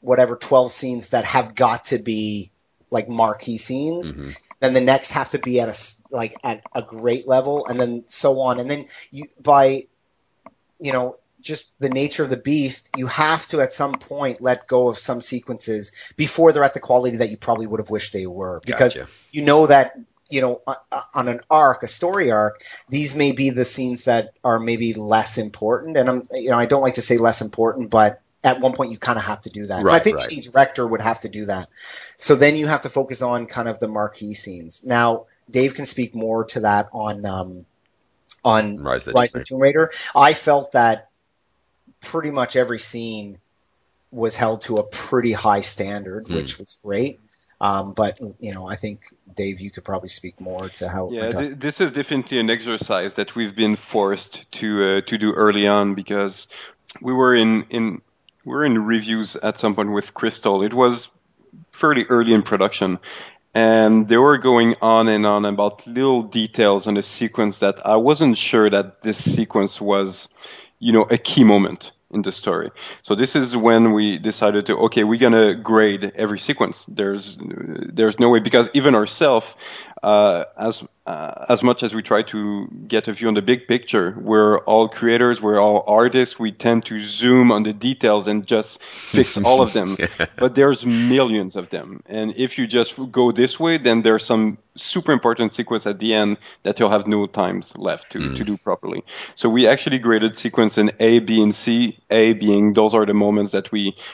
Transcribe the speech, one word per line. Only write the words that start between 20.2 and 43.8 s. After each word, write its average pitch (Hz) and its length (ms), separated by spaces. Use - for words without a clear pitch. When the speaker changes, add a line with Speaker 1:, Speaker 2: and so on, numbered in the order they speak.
Speaker 1:
you 139 120
know, 123 260
uh, 135 60
uh, 135 100
on 123 140
an 123 100
arc, 147 340
a 117 40
story 175 420
arc, 107 320
these 143 260
may 143 160
be 135 200
the 123 120
scenes 123 420
that 113 280
are 117 160
maybe 113 360
less 107 420
important. 117 580
And 131 140
I'm, 127 140
you 127 160
know, 120 80
I 120 80
don't 139 160
like 127 140
to 123 60
say 120 160
less 113 240
important, 113 480
but 107 300
at 131 160
one 127 140
point 123 180
you 107 60
kinda 117 240
have 104 200
to - 80
do 104 180
that. 95 120
And 95 80
I 82 60
Speaker 2:
Right, - 100
Speaker 1:
think 107 140
Speaker 2:
right. - 120
Speaker 1:
any 151 120
director 131 440
would 113 160
have 110 200
to 113 80
do 104 160
that. 95 240
So - 180
then 147 220
you 151 100
have 151 140
to 135 80
focus 131 320
on 120 240
kind 117 240
of 107 100
the 113 80
marquee 107 460
scenes. 87 520
Now, 117 420
Dave 131 240
can 139 120
speak 127 300
more 110 320
to - 140
that 104 300
on, 107 340
um, 92 400
on 107 400
Speaker 2:
Rise 65 240
of - 60
the 120 60
Speaker 1:
Rise 120 100
of - 60
Speaker 2:
Tomb 123 60
Speaker 1:
the - 40
Tomb 131 140
Raider. 151 320
I 139 200
felt 143 400
that 117 320
pretty 151 300
much 131 240
every 120 240
scene 107 580